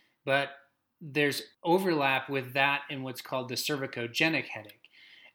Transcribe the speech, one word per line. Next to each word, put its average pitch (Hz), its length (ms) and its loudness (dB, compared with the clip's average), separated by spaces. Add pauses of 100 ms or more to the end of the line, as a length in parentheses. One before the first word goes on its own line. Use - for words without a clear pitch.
(240)
but 139 240 4 (520)
there's 147 420 0 (200)
overlap 165 680 2
with 131 260 -4
that 143 360 2
and 135 140 -6
what's 131 160 -8
called 127 280 -4
the 123 60 -8
cervicogenic 135 920 0
headache. - 440 -16 (440)